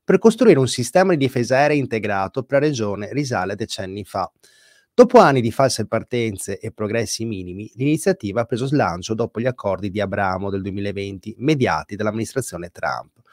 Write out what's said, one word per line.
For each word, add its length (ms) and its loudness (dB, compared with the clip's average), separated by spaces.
per 160 2
costruire 400 6
un 80 4
sistema 460 2
di 60 2
difesa 400 2
aerea 180 4
integrato 640 -2
per 180 2
la 60 2
regione 460 -2
risale 400 -2
a 20 -4
decenni 480 -8
fa. 260 -4
Dopo 260 8
anni 220 8
di 120 0
false 340 0
partenze 720 -4
e 140 -10
progressi 520 -4
minimi, 520 -10
l'iniziativa 640 -2
ha 60 0
preso 200 -4
slancio 480 0
dopo 260 -4
gli 60 -2
accordi 440 -4
di 100 -4
Abramo 500 -2
del 100 -4
duemilaventi, 800 -8
mediati 580 0
dall'amministrazione 760 -6
Trump, 500 -8